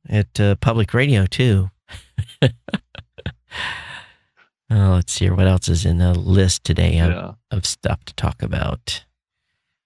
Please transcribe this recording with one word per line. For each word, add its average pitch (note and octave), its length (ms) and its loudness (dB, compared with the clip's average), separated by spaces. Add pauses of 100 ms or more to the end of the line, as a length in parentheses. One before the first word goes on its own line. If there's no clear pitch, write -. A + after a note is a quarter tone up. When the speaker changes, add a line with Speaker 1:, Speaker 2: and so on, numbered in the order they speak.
Speaker 1:
at, G#2 320 -2
uh, G2+ 180 4
public A2+ 360 0
radio, A#2+ 320 2
too. G2 500 0
<laughs> - 40 -20 (3000)
Oh, G2 200 4
let's F2+ 180 0
see - 140 -2
here. F#2 100 2
What F#2+ 120 4
else F#2 200 2
is E2+ 180 0
in F2 120 2
the F2+ 160 2
list F#2 500 2
today E2+ 360 2
of, E2+ 120 4
Speaker 2:
Yeah. F2 200 -8 (200)
Speaker 1:
of F#2 140 -4
stuff - 400 -6
to - 80 -18
talk - 280 -6
about? - 640 -6 (840)